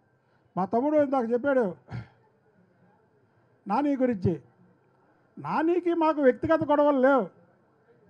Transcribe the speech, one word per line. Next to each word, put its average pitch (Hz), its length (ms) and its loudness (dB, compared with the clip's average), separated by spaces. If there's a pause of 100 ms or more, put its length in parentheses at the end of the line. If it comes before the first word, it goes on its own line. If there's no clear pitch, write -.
(580)
మా 185 80 -2
తమ్ముడు 269 320 0
ఇందాక 262 340 0
చెప్పాడు 247 340 0 (2000)
నాని 277 280 0
గురించి, 220 380 0 (1080)
నానికి 320 540 -2
మాకు 311 280 0
వ్యక్తిగత 311 500 2
గొడవలు 294 360 2
లేవు, 262 180 2 (840)